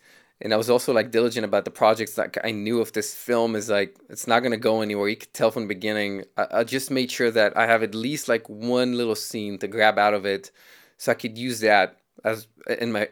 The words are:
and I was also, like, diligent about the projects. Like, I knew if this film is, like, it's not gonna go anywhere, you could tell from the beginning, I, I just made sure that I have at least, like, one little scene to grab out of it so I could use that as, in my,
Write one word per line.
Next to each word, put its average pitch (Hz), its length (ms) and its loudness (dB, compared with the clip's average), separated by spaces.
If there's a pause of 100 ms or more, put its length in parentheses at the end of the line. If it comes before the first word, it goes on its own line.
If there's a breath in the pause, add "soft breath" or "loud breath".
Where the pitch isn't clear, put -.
(400 soft breath)
and 110 120 -4
I 107 40 4
was 110 120 0
also, 123 240 4
like, 113 200 2
diligent 113 320 2
about 101 200 2
the - 60 -8
projects. 113 480 2
Like, - 260 -4
I 113 60 -4
knew 110 320 -2
if 110 100 -6
this - 220 -4
film 117 420 0
is, 107 140 -4
like, 101 260 0 (140)
it's - 160 -12
not 117 140 4
gonna 120 180 0
go 110 240 0
anywhere, 104 260 -2
you 113 80 -2
could - 160 -18
tell 113 200 2
from 120 100 -4
the 104 60 -6
beginning, 101 560 -4 (120)
I, 104 140 -2
I 117 140 2
just 131 260 -4
made 131 200 -2
sure 120 200 0
that 110 260 2
I 113 100 4
have 113 180 4
at 104 100 -4
least, 131 340 -6
like, 117 200 0
one 120 500 -2
little 113 160 -2
scene 104 440 -8
to 104 100 -8
grab 107 300 4
out 104 140 6
of 101 140 -2
it 98 240 -4 (480 soft breath)
so - 140 0
I - 20 -2
could 113 240 -8
use 120 220 -6
that 104 380 4 (260)
as, 110 240 -4 (320)
in 117 120 -2
my, 107 200 -2